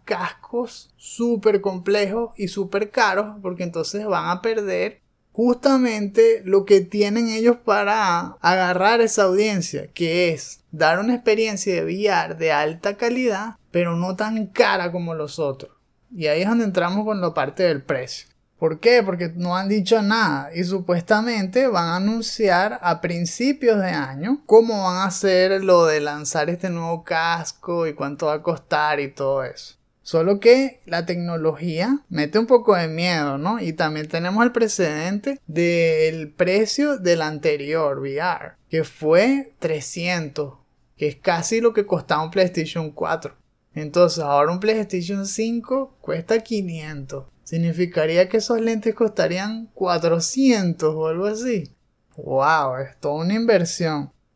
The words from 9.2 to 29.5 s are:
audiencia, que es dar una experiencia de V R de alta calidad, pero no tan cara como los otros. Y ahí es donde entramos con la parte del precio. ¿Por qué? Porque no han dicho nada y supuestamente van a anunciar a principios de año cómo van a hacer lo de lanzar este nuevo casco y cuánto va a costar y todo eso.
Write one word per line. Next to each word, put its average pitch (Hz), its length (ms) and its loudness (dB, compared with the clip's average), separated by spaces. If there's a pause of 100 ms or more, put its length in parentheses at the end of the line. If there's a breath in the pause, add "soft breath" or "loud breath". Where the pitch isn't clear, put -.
audiencia, 190 720 0
que 170 360 0
es - 300 -8 (120)
dar 160 260 2
una 233 160 0
experiencia 214 600 0
de 165 100 -2
V 185 220 -2
R 165 280 0
de 160 180 0
alta 160 460 -2
calidad, 233 580 -2 (140)
pero 175 260 0
no 180 180 -4
tan 214 340 -4
cara 190 440 0
como 170 220 -6
los 151 240 -8
otros. 139 340 -6 (420)
Y 160 120 -4
ahí 156 160 2
es 196 60 0
donde 233 160 2
entramos 185 420 0
con 208 160 -2
la 170 100 -2
parte 143 300 -4
del 156 200 0
precio. 127 460 -6 (300)
¿Por 160 220 -2
qué? 233 240 6
Porque 175 320 -4
no 175 200 -4
han 196 120 -4
dicho 208 340 2
nada 151 500 0
y 170 120 -4
supuestamente 196 1040 0
van 170 220 0
a 175 60 -2
anunciar 208 880 0
a - 180 0
principios 214 800 0
de 185 120 0
año 156 560 -4
cómo 220 360 4
van 180 140 0
a 190 80 0
hacer 190 580 2
lo 175 240 6
de 156 140 2
lanzar 147 500 -4
este 170 180 -6
nuevo 165 360 -6
casco 170 800 -4
y 147 80 -4
cuánto 147 320 -6
va 151 80 0
a 151 80 -6
costar 151 560 -2
y 139 140 -6
todo 135 320 -2
eso. - 320 -16 (260)